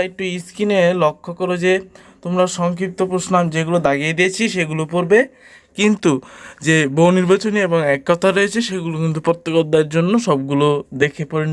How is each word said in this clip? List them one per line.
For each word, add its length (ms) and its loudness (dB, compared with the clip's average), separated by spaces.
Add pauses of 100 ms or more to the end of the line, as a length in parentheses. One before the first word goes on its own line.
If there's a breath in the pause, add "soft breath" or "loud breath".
একটু 160 -10 (220)
স্ক্রিনে 340 -2 (240)
লক্ষ্য 360 -2
করো 140 -2 (120)
যে 80 4 (500 loud breath)
তোমরা 200 0 (160)
সংক্ষিপ্ত 400 -4 (120)
প্রশ্ন 200 -4 (100)
আমি 140 0
যেগুলো 220 0 (100)
দাগিয়ে 320 0
দিয়েছি 240 0 (120)
সেগুলো 280 -4 (100)
পড়বে, 260 2 (580 loud breath)
কিন্তু 340 0 (540 loud breath)
যে 100 2 (220)
বহু 200 6
নির্বাচনী 500 2
এবং 120 0 (140)
এক 160 -2
কথা 180 2 (100)
রয়েছে 220 0 (100)
সেগুলো 340 -6
কিন্তু 240 -2
প্রত্যেক 340 -2
অধ্যায়ের 340 2
জন্য 180 2 (140)
সবগুলো 400 0 (340)
দেখে 300 -2
পড়ে 220 -2